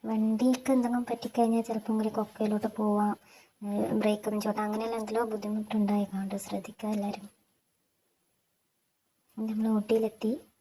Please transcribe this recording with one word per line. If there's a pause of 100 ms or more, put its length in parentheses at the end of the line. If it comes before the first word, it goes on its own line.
വണ്ടിക്ക്
എന്തെങ്കിലും
പറ്റിക്കഴിഞ്ഞാൽ
ചിലപ്പോൾ
ഇങ്ങനെ
കൊക്കയിലോട്ട്
പോവാം, (500)
ഏ, (260)
ബ്രേക്ക്
ഒന്നും
ചോട്ടാ,
അങ്ങനെയുള്ള
എന്തെല്ലോ
ബുദ്ധിമുട്ടുണ്ടായി
കാണും.
ശ്രദ്ധിക്കുക
എല്ലാവരും. (2000)
നമ്മൾ
ഊട്ടിയിലെത്തി. (280)